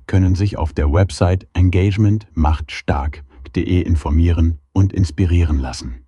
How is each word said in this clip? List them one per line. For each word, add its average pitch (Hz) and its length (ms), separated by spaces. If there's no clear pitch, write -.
können 92 280
sich 101 220
auf 78 160
der 76 200
Website 92 600
engagement 95 800
macht 76 380
stark - 540
punkt - 300
de 90 260
informieren 82 760
und 98 200
inspirieren 85 680
lassen. 64 500